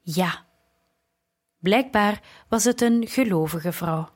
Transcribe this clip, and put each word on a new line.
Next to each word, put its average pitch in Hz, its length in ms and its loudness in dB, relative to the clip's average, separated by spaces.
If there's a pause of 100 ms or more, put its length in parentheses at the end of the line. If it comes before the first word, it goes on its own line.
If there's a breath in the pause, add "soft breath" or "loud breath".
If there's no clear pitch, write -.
ja. 170 440 -4 (1120)
Blijkbaar 208 640 0 (280 loud breath)
was 226 140 0
het 240 180 2
een 233 260 2
gelovige 165 640 -2
vrouw. 160 440 -2